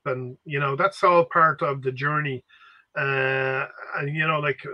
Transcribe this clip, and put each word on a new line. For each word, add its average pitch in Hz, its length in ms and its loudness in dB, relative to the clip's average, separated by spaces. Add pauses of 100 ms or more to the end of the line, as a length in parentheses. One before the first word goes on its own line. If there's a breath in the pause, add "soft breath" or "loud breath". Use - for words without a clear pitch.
And, 127 400 -6
you 143 140 -4
know, 139 160 0
that's 190 280 0
all 175 220 6
part 160 360 4
of 139 200 -2
the 131 100 -2
journey. 143 520 -2 (520 soft breath)
Uh, 135 680 0 (320)
and, 147 180 -4
you 160 120 0
know, 156 120 0
like, 147 200 -2 (140)